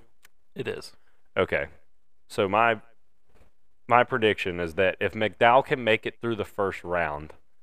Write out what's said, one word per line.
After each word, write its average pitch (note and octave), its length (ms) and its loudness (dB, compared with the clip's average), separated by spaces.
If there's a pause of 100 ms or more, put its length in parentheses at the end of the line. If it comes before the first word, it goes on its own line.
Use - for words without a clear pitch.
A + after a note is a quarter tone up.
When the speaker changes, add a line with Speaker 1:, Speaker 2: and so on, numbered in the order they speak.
(540)
Speaker 1:
It - 120 -10
is. - 260 -10 (440)
Speaker 2:
Okay. D#2+ 300 0 (640)
So G#2 200 -2
my, A2 320 2 (1080)
my A#2+ 180 6
prediction G2+ 560 0
is E2+ 140 -4
that F#2 240 2
if G2 140 -2
McDowell A#2 520 4
can C3 200 -4
make A2 220 2
it - 140 -10
through A#2 160 -4
the G2 80 -4
first - 380 -4
round, D#2 520 -4 (280)